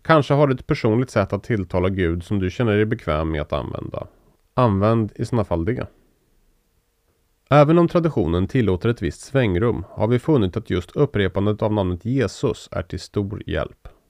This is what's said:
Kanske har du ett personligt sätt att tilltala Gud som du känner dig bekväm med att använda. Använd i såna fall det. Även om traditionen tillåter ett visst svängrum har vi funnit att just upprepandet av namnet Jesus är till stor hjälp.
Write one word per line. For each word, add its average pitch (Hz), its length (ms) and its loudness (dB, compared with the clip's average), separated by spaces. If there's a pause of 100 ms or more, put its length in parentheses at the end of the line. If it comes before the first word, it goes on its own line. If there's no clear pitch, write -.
Kanske 151 320 2
har 143 140 4
du 131 60 0
ett - 140 -6
personligt 127 420 0
sätt 98 240 0
att 98 100 -6
tilltala 92 460 -2
Gud 87 340 0
som 104 160 -2
du 92 100 0
känner 110 260 0
dig 107 100 4
bekväm 80 460 -2
med 76 100 -2
att 73 120 -6
använda. - 540 -8 (460)
Använd 110 640 2
i 123 100 -4
såna 113 180 -2
fall 85 220 -2
det. 120 220 -4 (1600)
Även 147 280 6
om 170 100 6
traditionen 95 600 0
tillåter 104 420 0
ett 120 120 -4
visst 80 200 -6
svängrum 110 680 0
har - 180 -2
vi 120 120 2
funnit 117 380 0
att 110 120 -8
just 90 220 -4
upprepandet 101 680 0
av 107 120 0
namnet 92 320 -2
Jesus 127 680 -2
är 95 100 -6
till 90 180 -10
stor 101 460 -6
hjälp. - 420 -6 (220)